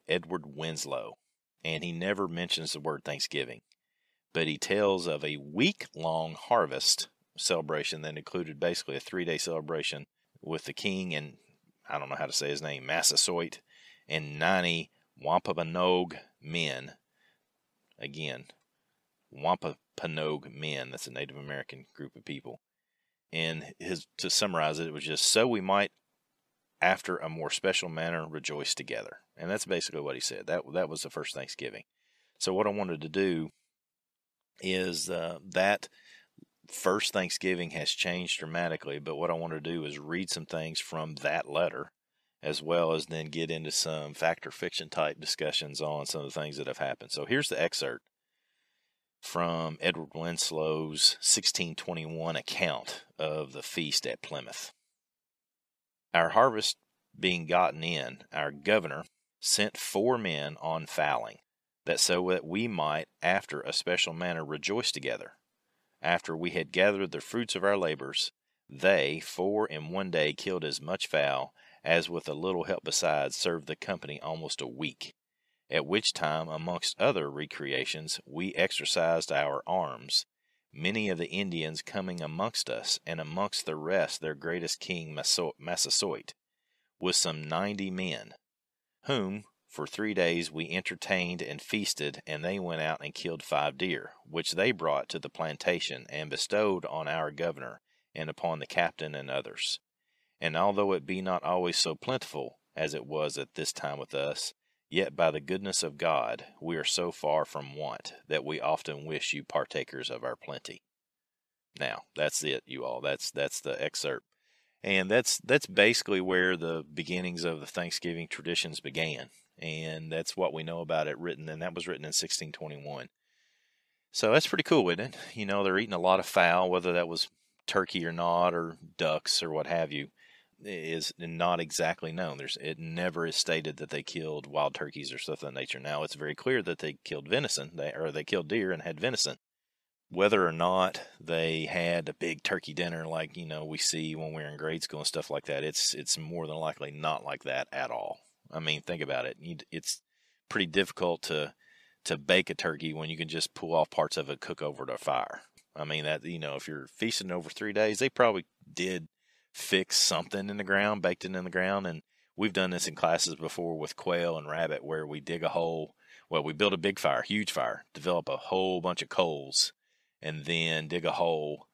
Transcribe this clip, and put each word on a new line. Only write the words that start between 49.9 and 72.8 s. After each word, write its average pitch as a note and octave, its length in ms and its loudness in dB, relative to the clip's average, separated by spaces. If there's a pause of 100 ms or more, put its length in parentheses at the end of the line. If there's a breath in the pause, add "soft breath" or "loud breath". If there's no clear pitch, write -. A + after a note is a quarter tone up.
Winslow's D#2 1080 2
sixteen - 540 2
twenty-one D#2+ 640 -4
account - 680 -2 (140)
of D2+ 340 -2
the C#2 100 -12
feast - 440 0
at B1 140 -4
Plymouth. - 520 -10 (1400)
Our E2+ 180 6
harvest A2 480 6 (400)
being F2 280 2
gotten E2 380 4
in, C#2 480 -2
our D2 180 -2
governor D#2 540 2 (340)
sent - 380 2
four A#2 400 2
men D#2 440 -2
on D#2+ 260 -2
fowling, B1 500 0 (480)
that - 160 2
so F2+ 300 4
that F2+ 140 2
we F#2+ 220 0
might, D#2 400 0 (160)
after F2 380 2
a C2 120 -4
special F2 420 2
manner, E2+ 300 -2
rejoice D#2 460 -2
together. A#1+ 420 -4 (680)
After E2 360 2
we E2+ 140 -2
had E2 220 -2
gathered G2 380 4
the - 100 -6
fruits A#2 360 -2
of F#2 80 0
our G2+ 120 6
labors, D2+ 540 0 (400)
they, D2+ 480 6
four G2+ 480 0
in D2+ 240 -6
one F#2+ 200 -2
day, D2+ 220 4
killed F2 320 -2
as D2 160 -4
much E2 260 -4
fowl C#2 460 2 (300 loud breath)
as E2 260 4
with E2 200 -4
a D2+ 60 -2
little E2+ 300 0
help F#2 200 -2